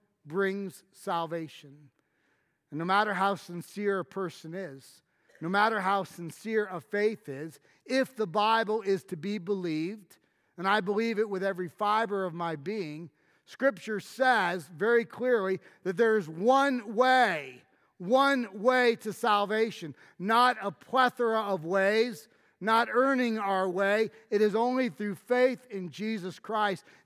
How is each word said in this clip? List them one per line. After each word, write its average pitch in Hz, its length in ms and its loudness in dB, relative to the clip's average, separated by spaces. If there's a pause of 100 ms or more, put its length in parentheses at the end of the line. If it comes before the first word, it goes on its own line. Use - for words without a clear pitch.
(240)
brings 190 580 -4 (100)
salvation. 160 960 -8 (800)
And 143 80 -6
no 165 80 -4
matter 202 260 2
how 190 220 0
sincere 196 680 -4
a 165 40 -6
person 170 500 -10
is, 147 480 -14 (400)
no 165 80 -4
matter 208 300 2
how 190 240 0
sincere 208 680 -4
a 175 80 -8
faith 208 480 -2
is, 147 320 -10 (240)
if 262 320 0
the 214 100 -2
Bible 214 540 2
is 196 240 0
to 185 140 -10
be 202 180 -4
believed, 180 800 -4 (400)
and 180 100 -6
I 208 140 4
believe 208 380 0
it 220 100 0
with 190 160 -4
every 180 240 -4
fiber 208 560 -2
of 175 80 -6
my 170 240 -6
being, 160 540 -8 (360)
Scripture 214 540 -8
says 185 760 0
very 226 300 2
clearly 214 560 -2 (220)
that 180 160 -4
there 220 180 4
is 170 120 -2
one 240 680 2
way, 202 680 2 (360)
one 254 560 2
way 247 420 4
to 214 160 -8
salvation, 208 840 0 (240)
not 233 440 4
a 202 80 -6
plethora 233 720 0
of 185 240 -2
ways, 202 600 2 (320)
not 226 320 2
earning 247 480 2
our 196 300 0
way. 196 400 2 (220)
It 208 100 2
is 214 140 4
only 247 340 0
through 196 280 -6
faith 247 520 2
in 185 220 -8
Jesus 185 480 -6
Christ, 208 460 -2 (220)